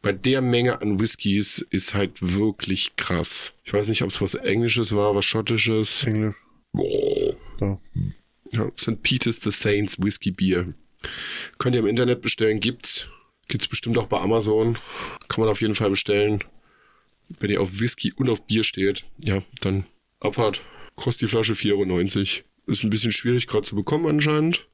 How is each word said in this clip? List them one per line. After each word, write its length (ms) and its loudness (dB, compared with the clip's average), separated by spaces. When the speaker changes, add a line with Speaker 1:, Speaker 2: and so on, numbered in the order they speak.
Speaker 1:
Bei 120 0
der 280 0
Menge 400 2
an 180 0
Whiskys 600 2
ist 340 0
halt 420 0
wirklich 600 0
krass. 580 0
Ich 100 -8
weiß 140 0
nicht, 160 0
ob's 180 -2
was 140 0
Englisches 600 0
war, 200 2
was 100 2
Schottisches. 800 2
Speaker 2:
Englisch. 320 0
Speaker 1:
Boah. 640 0
Speaker 2:
Ja. 220 -2
Speaker 1:
Ja, 240 -2
Saint 280 -2
Peter's 380 0
the 100 0
Saints 500 0
Whisky 300 0
Bier. 420 0
Könnt 180 0
ihr 60 2
im 60 2
Internet 340 2
bestellen, 380 0
gibt's. 480 0
Gibt's 180 -2
bestimmt 300 -2
auch 100 0
bei 120 0
Amazon. 580 2
Kann 140 -2
man 80 4
auf 120 0
jeden 140 0
Fall 140 2
bestellen. 540 2
Wenn 100 -2
ihr 100 2
auf 200 -2
Whisky 340 -2
und 160 0
auf 180 -2
Bier 160 2
steht, 420 0
ja, 240 -2
dann 240 -2
Abfahrt. 420 0
Kostet 280 -2
die 80 0
Flasche 240 2
vier 180 2
Euro 120 2
neunzig. 600 0
Ist 180 0
ein 60 2
bisschen 220 2
schwierig 360 0
gerade 200 0
zu 80 -4
bekommen 320 0
anscheinend. 680 0